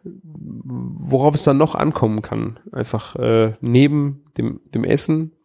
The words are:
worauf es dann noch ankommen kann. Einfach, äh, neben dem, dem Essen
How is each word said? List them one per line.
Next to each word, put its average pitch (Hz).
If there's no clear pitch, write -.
worauf 135
es 143
dann 139
noch 151
ankommen 110
kann. 113
Einfach, 117
äh, 113
neben 139
dem, 113
dem 113
Essen 156